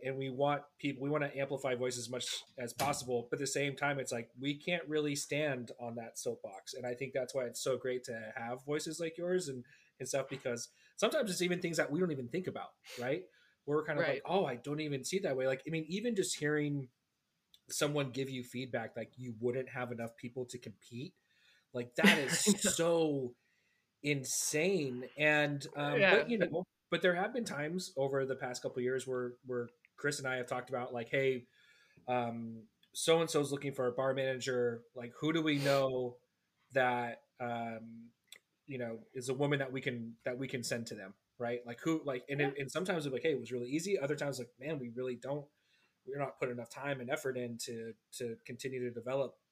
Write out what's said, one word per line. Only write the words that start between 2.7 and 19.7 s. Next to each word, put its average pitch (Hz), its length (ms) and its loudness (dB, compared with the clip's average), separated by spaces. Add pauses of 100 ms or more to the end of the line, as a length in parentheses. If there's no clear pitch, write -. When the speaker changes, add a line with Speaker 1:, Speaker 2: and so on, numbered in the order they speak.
Speaker 1:
possible, 127 560 0
but 143 80 0
at - 20 -4
the 135 80 0
same 139 280 0
time, 143 240 2
it's 123 120 -6
like, 117 180 -4 (100)
we 143 180 0
can't 170 300 -2
really 147 280 2
stand 143 640 0
on 117 160 -6
that 117 220 -10
soapbox. 110 560 -6
And 123 120 -6
I 123 80 -2
think 131 200 -6
that's 127 200 -2
why 127 120 0
it's - 160 -8
so 131 160 2
great 123 260 -2
to 110 320 -8
have 127 280 -6
voices 151 360 -2
like 165 180 -4
yours 175 300 0
and, 127 160 -6 (360)
and 127 80 -6
stuff, 135 220 0
because 123 400 -4 (260)
sometimes 240 340 2
it's 170 120 -2
even 175 180 2
things 170 180 0
that 143 140 2
we 165 80 2
don't 175 120 2
even 131 160 -4
think 180 200 -4
about, - 220 -6 (300)
right? 143 240 0 (420)
We're 151 180 2
kind 151 160 -2
of 165 60 4
Speaker 2:
Right. - 20 4
Speaker 1:
like, 135 180 0
"Oh, 180 200 4
I 127 100 -2
don't 147 240 -4
even 143 240 -2
see 185 140 0
it 196 60 0
that 139 120 2
way." 131 100 2
Like, 135 200 2
I 160 40 -4
mean, 160 180 0
even 214 280 0
just - 220 2
hearing 147 500 2 (840)
someone 147 420 2
give 135 180 -2
you 123 140 -4
feedback, 123 520 -6
like, 110 220 -8
you 123 220 -8
wouldn't 123 300 0